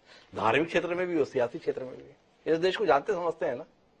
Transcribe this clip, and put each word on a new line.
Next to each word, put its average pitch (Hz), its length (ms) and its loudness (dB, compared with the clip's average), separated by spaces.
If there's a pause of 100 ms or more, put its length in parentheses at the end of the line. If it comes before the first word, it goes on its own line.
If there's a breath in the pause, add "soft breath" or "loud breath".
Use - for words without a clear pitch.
(360 soft breath)
धार्मिक 117 320 2
क्षेत्र 175 280 0
में 180 120 -2
भी 170 120 0
और 131 60 2
सियासी 123 340 -2
क्षेत्र - 240 -4
में - 120 -12
भी। - 560 -10
इस 165 60 4
देश 180 180 2
को 214 100 -2
जानते 143 280 4
समझते 175 320 -4
हैं 131 100 -4
ना, 143 100 -10 (360)